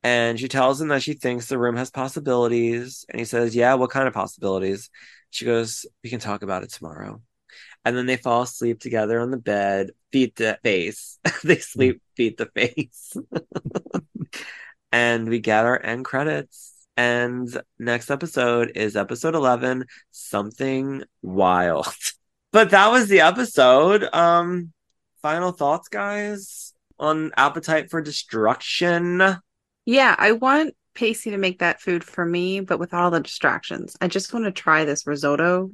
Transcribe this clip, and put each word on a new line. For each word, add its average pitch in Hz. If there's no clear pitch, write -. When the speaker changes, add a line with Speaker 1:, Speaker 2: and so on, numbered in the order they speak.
Speaker 1:
And 117
she 131
tells 135
him 156
that 139
she 151
thinks 123
the 135
room 120
has 127
possibilities. 123
And -
he 117
says, 117
"Yeah, 120
what 127
kind 135
of 117
possibilities?" 98
She -
goes, 117
"We 113
can 117
talk 104
about 95
it 98
tomorrow." 98
And 123
then 123
they 127
fall 120
asleep 117
together 117
on 123
the 131
bed, 98
feet 131
to 110
face. 98
<laughs> -
They 156
sleep -
feet 113
to 113
face. -
<laughs> -
And 117
we 117
get 110
our 123
end 123
credits. 147
And 123
next 120
episode 120
is 107
episode 117
eleven, 127
Something 135
Wild. 90
<laughs> -
But 214
that 202
was 240
the 196
episode. 175
Um, 170
final 170
thoughts, 151
guys, 208
on 156
Appetite 151
for 165
Destruction? 170
Speaker 2:
Yeah, 247
I 214
want 262
Pacey 226
to 202
make 185
that 170
food 175
for -
me, 180
but 185
with 175
all 175
the 165
distractions. -
I 175
just 190
wanna 226
try 156
this 147
risotto. 160